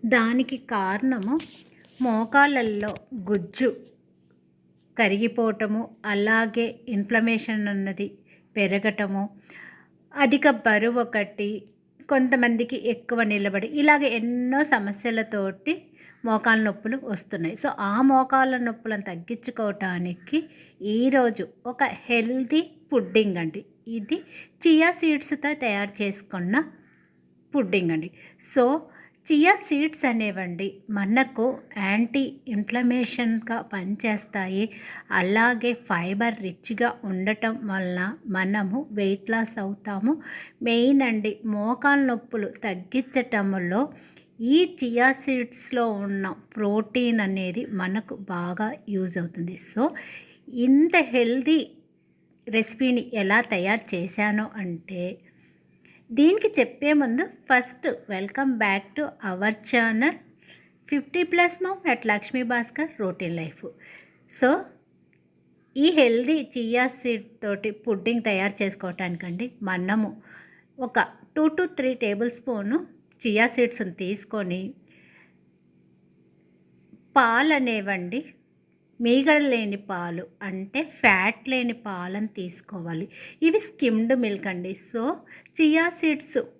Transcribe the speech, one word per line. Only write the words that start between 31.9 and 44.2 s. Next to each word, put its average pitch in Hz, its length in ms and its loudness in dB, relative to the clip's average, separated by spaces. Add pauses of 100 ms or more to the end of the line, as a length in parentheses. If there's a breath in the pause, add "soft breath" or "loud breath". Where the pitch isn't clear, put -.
ఇన్‌ఫ్లమేషన్‌గా 233 1120 0
పనిచేస్తాయి. 202 1040 -4 (460 loud breath)
అలాగే 226 600 2 (120)
ఫైబర్ 202 560 -2
రిచ్‌గా 214 500 -4 (120)
ఉండటం 214 520 -2 (120)
వల్ల 185 320 -2 (280)
మనము 196 640 -2
వెయిట్ 202 380 -2
లాస్ 226 280 -2
అవుతాము. 202 560 -2 (480 loud breath)
మెయిన్ 240 400 4
అండి, 214 320 0 (120)
మోకాలు 240 600 2
నొప్పులు 226 440 -2 (140)
తగ్గించటంలో 202 1200 -2 (560 loud breath)